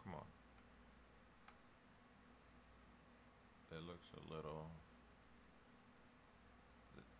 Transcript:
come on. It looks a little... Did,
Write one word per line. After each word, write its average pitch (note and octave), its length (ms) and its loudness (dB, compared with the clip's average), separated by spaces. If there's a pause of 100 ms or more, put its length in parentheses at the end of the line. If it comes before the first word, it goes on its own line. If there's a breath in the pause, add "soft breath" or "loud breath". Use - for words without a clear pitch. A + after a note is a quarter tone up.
come F2+ 120 8
on. - 120 6 (3500)
It D#2+ 160 8
looks F2 260 2
a - 200 4
little... D#2 360 10 (2250)
Did, - 80 0 (160)